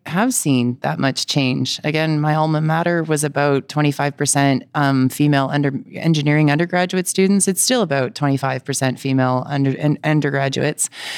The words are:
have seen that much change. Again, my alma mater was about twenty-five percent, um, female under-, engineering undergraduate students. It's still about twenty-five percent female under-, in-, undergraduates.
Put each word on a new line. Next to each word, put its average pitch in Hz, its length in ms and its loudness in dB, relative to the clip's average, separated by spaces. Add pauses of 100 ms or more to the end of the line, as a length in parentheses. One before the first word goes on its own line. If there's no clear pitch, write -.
have 214 260 0
seen 123 480 0
that 151 160 -2
much 135 300 -2
change. 131 560 -2
Again, 156 380 0
my 151 120 2
alma 156 260 0
mater 165 440 0
was 156 200 -2
about 143 460 0
twenty-five 143 480 0
percent, 139 460 0 (100)
um, 135 360 2
female 139 420 2
under-, 143 280 -2 (140)
engineering 151 560 2
undergraduate 180 580 0
students. 190 400 2
It's 185 140 0
still 247 220 2
about 139 320 -2
twenty-five 135 500 -2
percent 131 340 -2
female 127 460 0
under-, 139 320 -2
in-, 151 260 0
undergraduates. 139 840 0 (280)